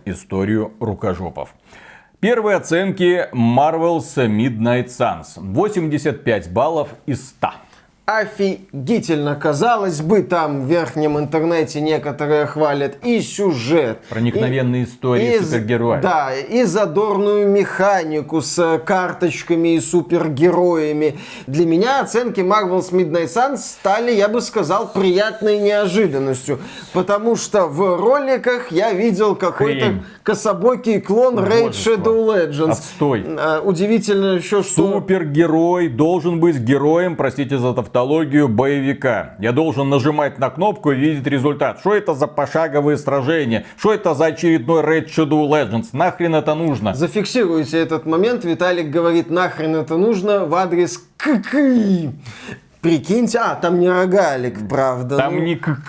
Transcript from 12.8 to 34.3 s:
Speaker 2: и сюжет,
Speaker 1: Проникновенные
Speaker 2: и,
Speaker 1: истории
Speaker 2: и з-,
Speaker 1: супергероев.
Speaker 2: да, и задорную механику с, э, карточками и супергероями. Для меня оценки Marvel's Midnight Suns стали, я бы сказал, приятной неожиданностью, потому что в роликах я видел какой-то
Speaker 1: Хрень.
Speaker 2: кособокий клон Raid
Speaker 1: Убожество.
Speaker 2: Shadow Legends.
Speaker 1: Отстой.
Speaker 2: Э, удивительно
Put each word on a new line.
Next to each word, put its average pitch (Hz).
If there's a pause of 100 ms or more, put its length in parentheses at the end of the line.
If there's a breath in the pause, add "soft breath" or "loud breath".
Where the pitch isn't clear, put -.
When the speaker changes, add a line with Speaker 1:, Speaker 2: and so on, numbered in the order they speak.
Speaker 2:
и 240
сюжет, 143 (120)
Speaker 1:
Проникновенные 123
Speaker 2:
и, -
Speaker 1:
истории 208
Speaker 2:
и 220
з-, 180
Speaker 1:
супергероев. 117
Speaker 2:
да, 160
и 190
задорную 202
механику 175
с, -
э, 165
карточками 170
и 160
супергероями. 156 (320 loud breath)
Для 156
меня 220
оценки 220
Marvel's 185
Midnight 170
Suns 262
стали, 220
я 202
бы 220
сказал, 196
приятной 202
неожиданностью, 180 (340 loud breath)
потому 202
что 196
в 175
роликах 247
я 202
видел 202
какой-то 139
Speaker 1:
Хрень. 98 (200 loud breath)
Speaker 2:
кособокий 214
клон 240
Raid 208
Speaker 1:
Убожество. 226
Speaker 2:
Shadow 226
Legends. 160
Speaker 1:
Отстой. 127
Speaker 2:
Э, 156
удивительно 196